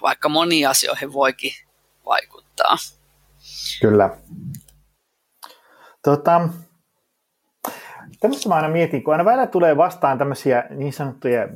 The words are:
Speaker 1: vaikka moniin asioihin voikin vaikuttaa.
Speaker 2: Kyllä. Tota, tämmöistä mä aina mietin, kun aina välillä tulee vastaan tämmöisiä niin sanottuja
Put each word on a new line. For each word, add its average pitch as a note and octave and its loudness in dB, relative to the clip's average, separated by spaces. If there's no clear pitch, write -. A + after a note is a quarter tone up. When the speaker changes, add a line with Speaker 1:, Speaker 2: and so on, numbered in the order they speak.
Speaker 1:
vaikka - -2
moniin D#3 2
asioihin C3+ -2
voikin C3+ -2
vaikuttaa. - -2
Speaker 2:
Kyllä. G#2 4
Tota, E3 4
tämmöistä B3 -2
mä F3+ 2
aina D#3 0
mietin, D#3+ 0
kun D3+ 0
aina E3 2
välillä B3 2
tulee E3+ 2
vastaan D#3 2
tämmöisiä C3 0
niin C#3 -8
sanottuja B2 -4